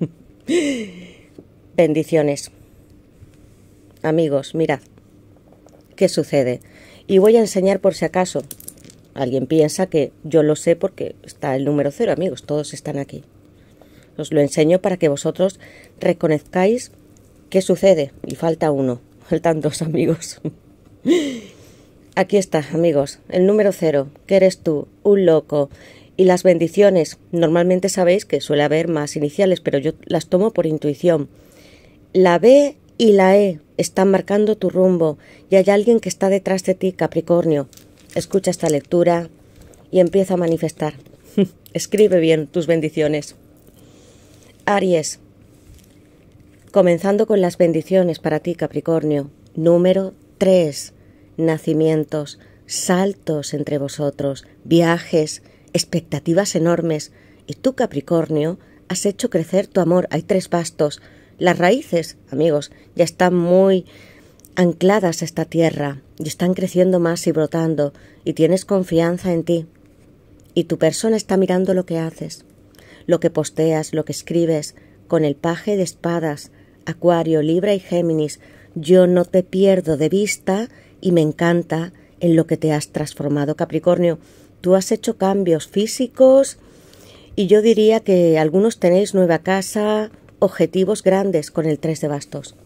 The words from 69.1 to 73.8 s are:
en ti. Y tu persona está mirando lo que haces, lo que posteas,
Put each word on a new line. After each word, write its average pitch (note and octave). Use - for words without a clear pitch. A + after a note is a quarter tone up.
en E3
ti. E3
Y E3+
tu D#3+
persona A3
está G3
mirando F#3
lo F#3
que E3
haces, D#3+
lo E3+
que E3
posteas, D#3